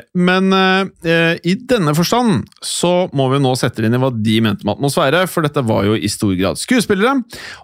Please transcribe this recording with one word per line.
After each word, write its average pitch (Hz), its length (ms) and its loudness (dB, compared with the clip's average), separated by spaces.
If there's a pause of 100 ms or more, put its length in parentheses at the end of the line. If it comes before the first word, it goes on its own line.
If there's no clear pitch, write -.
(160)
Men, 185 380 2
eh, 190 320 2 (180)
eh, 165 400 2
i 170 120 0
denne 208 380 0
forstand 175 520 0 (180)
så 180 500 0
må 135 160 0
vi 135 80 0
nå 131 200 2
sette 123 260 -4
inn 117 100 0
i 123 40 0
hva 131 120 0
de 110 320 0
mente 104 240 0
med 104 120 -2
atmosfære, 151 520 2
for 170 140 -4
dette 151 200 -2
var 110 200 0
jo 104 100 2
i 92 140 -2
stor 101 280 -2
grad 90 220 0
skuespillere, 247 640 0 (420)